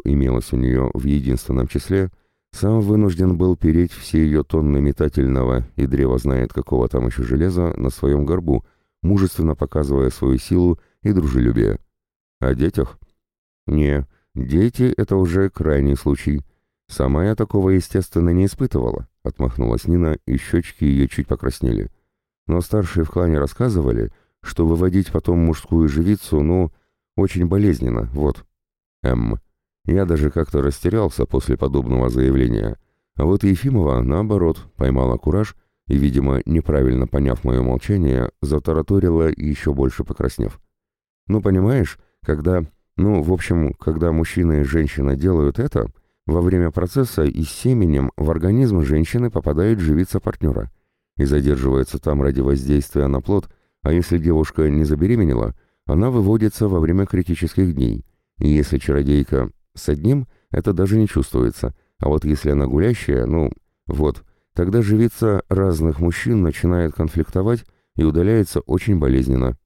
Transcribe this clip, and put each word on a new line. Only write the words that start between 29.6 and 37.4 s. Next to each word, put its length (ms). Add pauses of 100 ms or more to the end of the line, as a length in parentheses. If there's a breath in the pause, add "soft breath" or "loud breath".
я 200
даже 240
как-то 320
растерялся 640
после 320
подобного 520
заявления. 680 (380)
А 100
вот 180
Ефимова, 580
наоборот, 580 (160)
поймала 420
кураж 380 (320)
и, 100
видимо, 480
неправильно 640
поняв 360